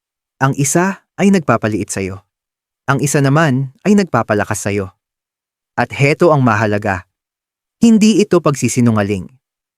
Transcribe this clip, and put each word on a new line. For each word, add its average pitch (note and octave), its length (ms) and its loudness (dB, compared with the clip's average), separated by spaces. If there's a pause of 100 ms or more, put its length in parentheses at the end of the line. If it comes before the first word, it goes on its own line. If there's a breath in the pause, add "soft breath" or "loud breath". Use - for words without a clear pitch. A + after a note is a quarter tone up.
(420)
Ang C3+ 160 0
isa F3 480 -2 (140)
ay G3 100 2
nagpapaliit A2+ 600 -2
sa'yo. G2 340 -8 (640)
Ang C#3 140 -2
isa D3 160 0
naman C#3 560 0 (100)
ay G#3 80 2
nagpapalakas A2 720 -2
sa'yo. G2+ 300 -6 (800)
At A#2+ 160 -4
heto D3+ 400 2
ang C#3+ 100 2
mahalaga. G#2 640 -2 (720)
Hindi G#3+ 460 4
ito - 160 0
pagsisinungaling. A2+ 880 -2 (500)